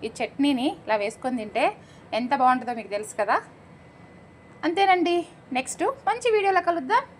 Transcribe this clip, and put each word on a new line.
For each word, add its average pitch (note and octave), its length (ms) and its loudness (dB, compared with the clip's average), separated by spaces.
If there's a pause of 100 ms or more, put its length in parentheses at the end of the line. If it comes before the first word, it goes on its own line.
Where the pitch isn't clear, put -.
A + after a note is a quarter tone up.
ఈ A3 40 -4 (100)
చట్నీని B3+ 480 0 (160)
ఇలా G#3+ 200 0
వేసుకొని A#3+ 380 -4
తింటే A3 240 -2 (540)
ఎంత B3 120 -2 (100)
బాగుంటుందో B3 380 2
మీకు F#3+ 180 -10
తెలుసు G#3 240 -8
కదా. G#3 160 2 (1300)
అంతేనండి, F4 480 4 (420)
నెక్స్ట్ C4 260 -4 (260)
మంచి A#4 180 -2 (100)
వీడియోలో G4 320 2
కలుద్దాం. E4+ 340 0 (160)